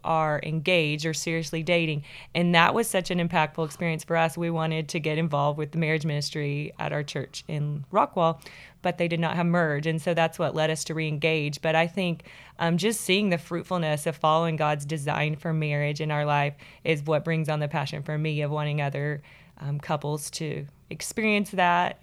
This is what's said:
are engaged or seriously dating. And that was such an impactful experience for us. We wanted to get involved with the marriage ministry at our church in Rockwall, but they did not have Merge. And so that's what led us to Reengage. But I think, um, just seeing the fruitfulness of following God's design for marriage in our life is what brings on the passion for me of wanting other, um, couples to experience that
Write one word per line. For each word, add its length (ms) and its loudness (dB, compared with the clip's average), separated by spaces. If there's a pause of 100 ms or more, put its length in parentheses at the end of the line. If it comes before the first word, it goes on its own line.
are 400 2
engaged 640 2
or 80 -2
seriously 480 -4
dating. 400 2 (320)
And 180 4
that 220 6
was 120 2
such 220 0
an 80 0
impactful 480 0
experience 380 -4
for 120 -2
us. 220 2
We 140 -2
wanted 380 -2
to 100 -4
get 180 0
involved 400 0
with 140 -4
the 80 -2
marriage 260 0
ministry 720 -2
at 160 -4
our 80 -2
church 460 -8
in 440 -4
Rockwall, 480 2 (440)
but 160 -2
they 80 2
did 120 0
not 160 0
have 120 2
Merge. 400 2
And 120 0
so 140 0
that's 240 2
what 160 0
led 160 2
us 160 -2
to 80 -6
Reengage. 640 0
But 140 0
I 140 4
think, 380 -4 (340)
um, 180 2
just 240 0
seeing 300 4
the 80 0
fruitfulness 640 -2
of 100 -2
following 420 2
God's 280 0
design 520 -2
for 160 -4
marriage 460 0
in 120 -2
our 140 0
life 280 2 (300)
is 180 2
what 220 0
brings 260 0
on 120 0
the 60 -2
passion 360 -4
for 120 -4
me 260 0
of 100 -2
wanting 280 -2
other, 440 -2 (360)
um, 200 -4
couples 520 -4
to 360 -6 (240)
experience 580 -2
that 540 2